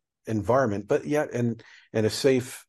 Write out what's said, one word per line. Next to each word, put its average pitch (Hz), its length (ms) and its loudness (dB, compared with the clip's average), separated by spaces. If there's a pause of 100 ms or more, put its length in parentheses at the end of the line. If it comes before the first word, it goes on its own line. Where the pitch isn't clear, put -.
(280)
environment, 107 600 0
but 139 180 0
yet 147 260 -2
in, 117 280 -2 (340)
in 110 120 2
a 104 40 2
safe, 127 600 0